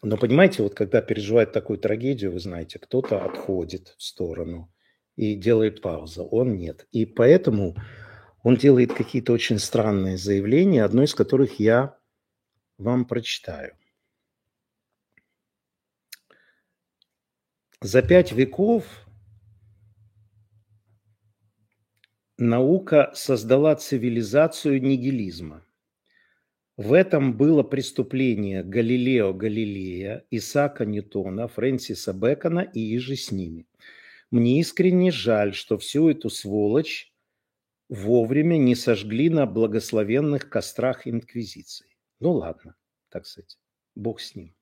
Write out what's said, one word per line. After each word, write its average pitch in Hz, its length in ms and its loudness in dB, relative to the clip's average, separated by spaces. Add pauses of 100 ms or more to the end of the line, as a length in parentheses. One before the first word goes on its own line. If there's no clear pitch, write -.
Но 107 140 -2
понимаете, 143 460 4
вот 101 120 -2
когда 107 280 0
переживает 110 500 0
такую 104 260 -4
трагедию, 110 540 -4
вы 87 80 -8
знаете, 85 380 -12
кто-то 113 460 -4
отходит 90 760 -8
в - 40 -20
сторону 82 720 -10 (440)
и 107 180 -2
делает 107 480 0
паузу, 82 420 -8
он 117 320 0
нет. 85 360 -10
И 113 140 -2
поэтому 117 720 4 (680)
он 123 120 6
делает 123 380 6
какие-то 120 380 -2
очень 113 260 0
странные 101 600 0
заявления, 110 680 2
одно 117 180 2
из 147 120 0
которых 131 460 0
я 120 380 2 (800)
вам 120 280 -2
прочитаю. - 680 -8 (4000)
«За 110 220 4
пять 175 300 6
веков 185 520 0 (3500)
наука 135 760 4
создала 135 600 2
цивилизацию 131 1080 0
нигилизма. 107 840 -4 (1120)
В 107 160 -2
этом 151 440 4
было 143 280 4
преступление 113 1000 -2
Галилео 117 720 0
Галилея, 101 960 -6
Исаака 143 560 -2
Ньютона, 104 640 -6
Фрэнсиса 123 640 -6
Бэкона 147 480 -2
и 110 360 -6
иже 131 200 -6
с - 160 -10
ними. 82 340 -10 (640)
Мне 123 300 2
искренне 180 500 2
жаль, 104 440 0
что - 240 -4
всю 156 320 0
эту 151 200 -4
сволочь 104 840 -2 (760)
вовремя 120 680 0
не 123 180 4
сожгли 113 540 0
на 151 160 2
благословенных 113 1000 -2
кострах 123 600 -6
Инквизиции». - 800 -12 (340)
Ну 175 140 0
ладно, 85 420 -8 (340)
так - 160 -14
сказать, - 320 -20 (380)
бог 107 240 -8
с - 140 -18
ним. 87 280 -20